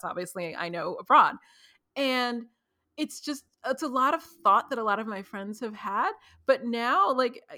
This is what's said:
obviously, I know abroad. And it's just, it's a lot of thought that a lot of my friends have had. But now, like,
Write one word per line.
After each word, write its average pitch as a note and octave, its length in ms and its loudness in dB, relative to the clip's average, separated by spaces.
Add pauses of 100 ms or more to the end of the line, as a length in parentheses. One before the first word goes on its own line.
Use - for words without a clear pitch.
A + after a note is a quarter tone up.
obviously, F3 520 -8
I E3+ 140 -4
know F3 260 -6
abroad. A#3+ 400 6 (600)
And B3 500 -2 (520)
it's D4+ 220 -6
just, C#4+ 240 -8 (220)
it's C4 160 -2
a D4+ 60 -2
lot C4 260 2
of D#4+ 80 -4
thought - 480 2
that B3+ 80 -4
a A3 60 -2
lot G#3 160 2
of A3 80 -6
my G3+ 140 -8
friends G3+ 380 -10
have A3 140 -8
had. G#3+ 380 -2 (340)
But C4 200 4
now, B3 460 2
like, B3+ 300 -2 (160)